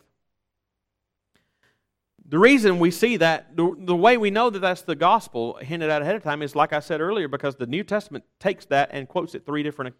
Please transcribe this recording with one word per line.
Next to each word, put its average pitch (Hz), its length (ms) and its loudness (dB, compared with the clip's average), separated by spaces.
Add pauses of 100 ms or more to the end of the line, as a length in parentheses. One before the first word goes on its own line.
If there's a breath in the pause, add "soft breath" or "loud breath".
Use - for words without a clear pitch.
(2250)
The 147 100 0
reason 214 400 6
we 175 120 4
see 226 260 0
that, 165 400 0
the, 175 200 0
the 180 180 -2
way 214 200 6
we 214 140 0
know 226 200 0
that 196 100 -8
that's 185 240 -2
the 165 120 -4
gospel 143 600 -2
hinted 156 340 -6
at 151 120 0
ahead 151 140 -2
of 165 80 -12
time 151 180 -4
is, 143 140 -8
like 151 160 0
I 151 80 -2
said 151 220 -6
earlier, 185 260 -4
because 139 280 -6
the 127 100 -8
New 147 180 -6
Testament 196 400 -8 (160)
takes - 280 -4
that 139 260 0
and 135 140 -10
quotes 170 280 -8
it 139 100 -14
three 147 180 -6
different 139 360 -10